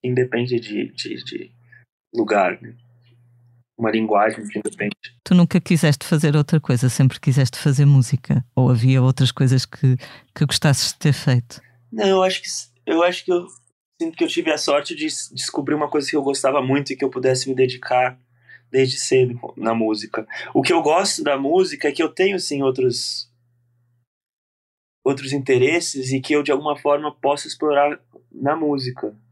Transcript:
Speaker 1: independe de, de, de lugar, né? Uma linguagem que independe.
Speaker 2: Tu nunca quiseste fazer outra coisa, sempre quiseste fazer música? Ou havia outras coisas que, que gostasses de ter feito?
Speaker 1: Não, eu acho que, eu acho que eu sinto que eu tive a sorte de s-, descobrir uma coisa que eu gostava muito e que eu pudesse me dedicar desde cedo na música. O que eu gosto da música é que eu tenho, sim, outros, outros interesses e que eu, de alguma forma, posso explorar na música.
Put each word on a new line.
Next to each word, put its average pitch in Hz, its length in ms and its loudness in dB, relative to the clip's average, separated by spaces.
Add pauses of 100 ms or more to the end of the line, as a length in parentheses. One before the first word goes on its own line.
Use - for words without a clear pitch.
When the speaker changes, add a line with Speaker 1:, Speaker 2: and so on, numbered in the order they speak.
Speaker 1:
independe 123 580 -2
de, - 340 -8
de, - 300 -10
de - 280 -14 (640)
lugar, 101 460 0
né? - 120 -20 (1040)
Uma 113 120 -2
linguagem 107 580 0
que 107 120 -8
independe. - 360 -8 (280)
Speaker 2:
Tu - 100 2
nunca 175 260 6
quiseste 160 460 0
fazer 151 300 2
outra 151 240 2
coisa, 127 300 0
sempre 135 300 2
quiseste 135 380 0
fazer 143 280 2
música? 131 600 2 (100)
Ou 127 140 4
havia 127 320 4
outras 131 300 2
coisas 131 340 2
que, 127 320 0 (380)
que 147 100 0
gostasses - 480 0
de - 60 -18
ter 147 140 2
feito? - 460 -2 (320)
Speaker 1:
Não, 214 140 -2
eu 190 180 4
acho 185 180 0
que, - 60 -14 (380)
eu 165 180 2
acho 175 220 -2
que 185 60 -2
eu 180 160 0 (520)
sinto 330 160 -6
que - 80 -2
eu - 40 0
tive 165 240 -2
a 147 60 0
sorte 147 380 -2
de 151 120 -6
s-, - 260 -10
descobrir 143 400 -6
uma 151 160 -2
coisa 143 200 -2
que 156 60 -6
eu 143 60 2
gostava 139 400 0
muito 135 320 -2
e - 20 -6
que - 80 -4
eu 131 60 -2
pudesse 131 400 -2
me 131 60 -2
dedicar 127 640 0 (520)
desde 131 280 0
cedo 123 400 0 (180)
na 113 160 -2
música. 110 540 -2 (260)
O 139 80 2
que 156 100 0
eu 165 100 4
gosto 165 420 0
da 143 140 0
música 151 500 0
é 147 40 2
que 156 100 -4
eu 156 80 0
tenho, 190 300 0
sim, 143 220 -4
outros, 131 720 0 (1700)
outros 135 300 -2
interesses 135 760 0
e 135 100 -2
que 151 120 -4
eu, 147 100 2
de 147 80 -2
alguma 147 260 -2
forma, 147 380 -2
posso 143 320 -2
explorar 147 520 0 (320)
na 143 240 -2
música. 131 600 -4 (160)